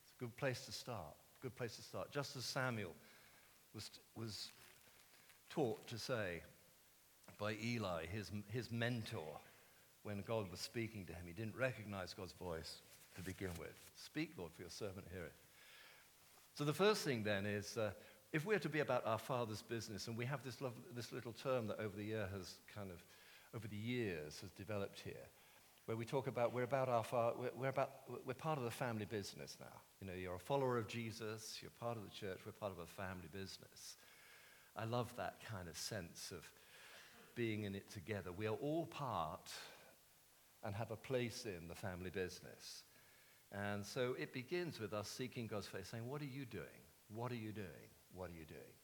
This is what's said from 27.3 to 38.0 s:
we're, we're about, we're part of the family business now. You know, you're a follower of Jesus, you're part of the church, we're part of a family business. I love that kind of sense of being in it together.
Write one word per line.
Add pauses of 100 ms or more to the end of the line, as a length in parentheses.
we're,
we're
about, (360)
we're
part
of
the
family
business
now. (180)
You
know,
you're
a
follower
of
Jesus,
you're
part
of
the
church,
we're
part
of
a
family
business. (800)
I
love
that (100)
kind
of
sense
of (840)
being
in
it
together.